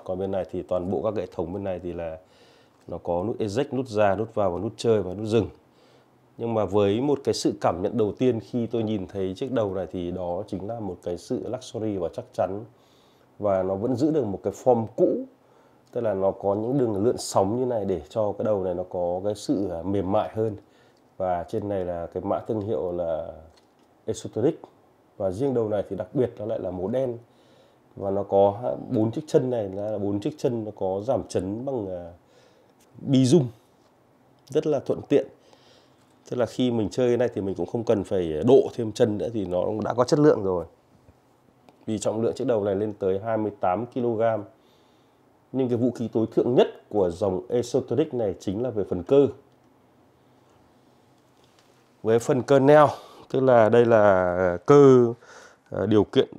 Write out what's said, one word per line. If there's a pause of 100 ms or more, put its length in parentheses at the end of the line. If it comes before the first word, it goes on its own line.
Còn
bên
này
thì
toàn
bộ
các
hệ
thống
bên
này
thì
là (680)
nó
có
nút
eject,
nút
ra,
nút
vào
và
nút
chơi
và
nút
dừng. (880)
Nhưng
mà
với
một
cái
sự
cảm
nhận
đầu
tiên
khi
tôi
nhìn
thấy
chiếc
đầu
này
thì
đó
chính
là
một
cái
sự
luxury
và
chắc
chắn. (760)
Và
nó
vẫn
giữ
được
một
cái (100)
form (100)
cũ. (640)
Tức
là
nó
có
những
đường
lượn
sóng
như
này
để
cho
cái
đầu
này
nó
có
cái
sự,
à,
mềm
mại
hơn. (600)
Và
trên
này
là
cái
mã
thương
hiệu
là (720)
Esoteric. (560)
Và
riêng
đầu
này
thì
đặc
biệt
nó
lại
là
màu
đen. (800)
Và
nó
có (140)
bốn
chiếc
chân
này,
là
bốn
chiếc
chân
nó
có
giảm
chấn
bằng,
à, (840)
bi
dung. (1040)
Rất
là
thuận
tiện. (1000)
Tức
là
khi
mình
chơi
cái
này
thì
mình
cũng
không
cần
phải
độ
thêm
chân
nữa
thì
nó
cũng
đã
có
chất
lượng
rồi. (1200)
Vì
trọng
lượng
chiếc
đầu
này
lên
tới
hai
mươi
tám
ki-lô-gam. (1080)
Nhưng
cái
vũ
khí
tối
thượng
nhất
của
dòng
Esoteric
này
chính
là
về
phần
cơ. (2750)
Với
phần
cơ
neo, (440)
tức
là
đây
là
cơ, (560)
ờ,
điều
kiện, (120)